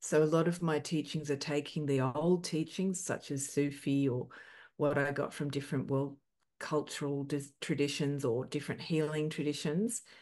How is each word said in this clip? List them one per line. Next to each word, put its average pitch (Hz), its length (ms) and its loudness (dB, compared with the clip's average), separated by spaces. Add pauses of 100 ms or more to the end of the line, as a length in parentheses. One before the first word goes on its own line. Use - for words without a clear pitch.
So 156 220 4
a - 20 6
lot 160 220 4
of 175 160 0
my 156 160 2
teachings 151 520 -2
are 139 60 2
taking 147 500 -2
the 135 160 4
old 165 420 2
teachings, 175 580 -2
such - 280 -4
as 139 180 -4
Sufi 139 600 2
or 123 200 0 (480)
what 147 200 2
I 143 140 2
got 143 240 -2
from 143 160 -2
different 135 400 -2
world 139 260 0 (420)
cultural 143 640 -2
dis-, 139 360 -4
traditions 143 640 0
or 120 220 2
different - 340 -4
healing 156 480 0
traditions. 156 760 -2 (200)